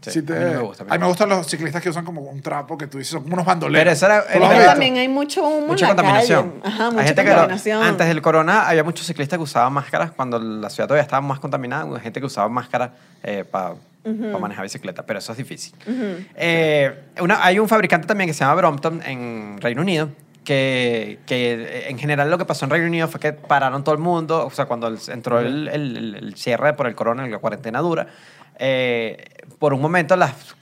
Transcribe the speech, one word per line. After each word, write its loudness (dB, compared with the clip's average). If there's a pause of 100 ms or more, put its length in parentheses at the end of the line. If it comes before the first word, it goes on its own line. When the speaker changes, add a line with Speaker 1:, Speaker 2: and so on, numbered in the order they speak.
Speaker 1:
Sí, -14
Speaker 2:
Sí -2
te, -6
Speaker 1:
a -2
mí 0
no 0
me -2
gusta, -8
a -14
mí -4
Speaker 2:
a 2
mí 0
Speaker 1:
no. 0
Speaker 2:
me 4
gustan 2
los 2
ciclistas -6
que -2
usan -6
como -10
un -12
trapo -6
que -10
tú -12
dices, -8
son -6
como -6
unos 0
bandoleros. 2
Speaker 1:
Pero 6
eso 4
era, 6
Speaker 2:
¿Tú -4
Speaker 1:
era 4
Speaker 2:
los 8
has 8
Speaker 3:
Pero 8
Speaker 2:
visto? 12
Speaker 3:
también 4
hay 2
mucho 0
humo 0
Speaker 1:
Mucha 2
Speaker 3:
en 6
la 4
Speaker 1:
contaminación. 4 (100)
Speaker 3:
calle. -6
Ajá, -2
Speaker 1:
Hay 0
Speaker 3:
mucha 0
Speaker 1:
gente 2
que 4
lo, 8
Speaker 3:
contaminación. 2
Speaker 1:
antes 2
del 0
corona 4
había 4
muchos -6
ciclistas -4
que -4
usaban 0
máscaras -2
cuando -4
la -6
ciudad -4
todavía 2
estaba 0
más -6
contaminada, -6
hubo -8
gente -10
que -8
usaba -2
máscaras, -4 (340)
eh, -6
pa, -6 (300)
Speaker 3:
Ujú. -6
Speaker 1:
pa -6
manejar -8
bicicleta, -12
pero -8
eso -12
es -12
difícil. -14 (120)
Speaker 3:
Ujú. -6 (120)
Speaker 1:
Eh, 2 (260)
una, 2
hay 4
un 2
fabricante 2
también 0
que -4
se -6
llama 4
Brompton 0
en -10
Reino -2
Unido, 0 (340)
que, 0
que, 0
eh, -8
en -10
general 0
lo 2
que -4
pasó -4
en -2
Reino 2
Unido 0
fue -10
que 0
pararon 0
todo 2
el -4
mundo, 0
o -8
sea, -2
cuando -4
el, -6 (100)
entró 0
el, -4
el, -4
el, -8
el -12
cierre 0
por -2
el -4
corona, -2
la -8
cuarentena -6
dura, -2 (520)
eh, -2 (340)
por 2
un -2
momento 2
las 2 (300)